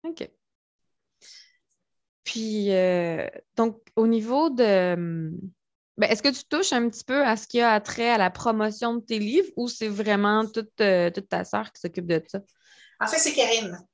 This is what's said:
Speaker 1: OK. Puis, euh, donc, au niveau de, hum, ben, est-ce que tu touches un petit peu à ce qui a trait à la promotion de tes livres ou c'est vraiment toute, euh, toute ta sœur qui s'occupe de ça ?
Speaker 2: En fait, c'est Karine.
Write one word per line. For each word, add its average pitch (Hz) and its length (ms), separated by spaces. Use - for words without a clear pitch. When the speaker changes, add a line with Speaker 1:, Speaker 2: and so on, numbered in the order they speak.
Speaker 1:
OK. 330 220
Puis, 214 500
euh, 175 540
donc, 226 240
au 226 120
niveau 233 420
de, 202 440
hum, 165 440
ben, 208 120
est-ce 214 140
que 285 60
tu 254 160
touches 330 280
un 233 160
petit - 140
peu 277 200
à 226 140
ce - 100
qui 240 140
a 220 180
trait 233 300
à 233 80
la 185 140
promotion 220 640
de 233 60
tes 226 180
livres 262 360
ou 240 120
c'est 226 200
vraiment 208 600
toute, 214 340
euh, 180 300
toute 190 180
ta 180 140
sœur 214 280
qui - 100
s'occupe 175 260
de 165 200
ça ? 190 120
Speaker 2:
En - 80
fait, 330 120
c'est 294 140
Karine. 226 440